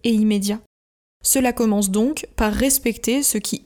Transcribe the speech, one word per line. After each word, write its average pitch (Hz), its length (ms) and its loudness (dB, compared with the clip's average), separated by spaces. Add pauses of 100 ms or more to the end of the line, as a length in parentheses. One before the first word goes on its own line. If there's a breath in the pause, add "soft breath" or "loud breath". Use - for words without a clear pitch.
et 233 80 2
immédiats. 214 500 2 (640)
Cela 254 300 2
commence 208 360 0
donc 226 460 -2
par 214 180 0
respecter 254 720 0
ce 220 160 -2
qui - 260 -6